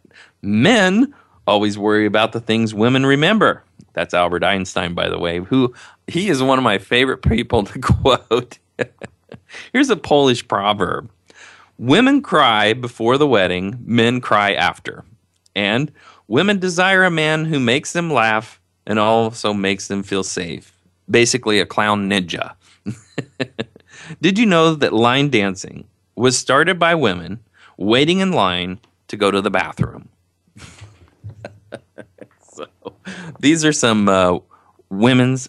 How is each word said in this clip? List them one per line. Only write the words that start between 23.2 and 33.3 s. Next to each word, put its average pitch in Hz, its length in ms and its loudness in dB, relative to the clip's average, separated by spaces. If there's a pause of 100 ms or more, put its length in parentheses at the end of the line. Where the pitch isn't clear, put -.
<laughs> - 800 -14
Did 196 180 2
you 240 60 2
know 165 300 4
that 120 180 -2
line 123 380 2
dancing 101 560 -4 (300)
was 123 200 2
started 165 440 0
by 170 160 2
women 92 420 -4 (380)
waiting 139 420 2
in 190 140 0
line 92 480 -2 (280)
to - 80 -12
go 101 140 2
to 98 100 2
the 101 100 -2
bathroom? - 580 -4 (500)
<laughs> - 100 -20 (1800)
So, - 140 -16 (720)